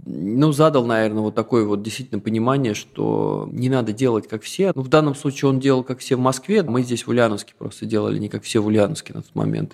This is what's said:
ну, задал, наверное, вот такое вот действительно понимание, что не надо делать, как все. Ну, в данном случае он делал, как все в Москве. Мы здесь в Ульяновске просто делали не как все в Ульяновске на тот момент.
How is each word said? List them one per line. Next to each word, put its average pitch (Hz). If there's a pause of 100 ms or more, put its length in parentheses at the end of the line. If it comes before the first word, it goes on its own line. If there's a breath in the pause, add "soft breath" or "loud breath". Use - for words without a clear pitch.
ну, 117
задал, 143
наверное, 110
вот 107
такое 113
вот 104
действительно 110
понимание, 113
что 104
не 123
надо 120
делать, 113
как 110
все. 190
Ну, 135
в 131
данном 151
случае 139
он 135
делал, 131
как 123
все -
в 123
Москве. 131
Мы 127
здесь 120
в -
Ульяновске 117
просто 110
делали 107
не 104
как 110
все -
в 104
Ульяновске 107
на 107
тот -
момент. 107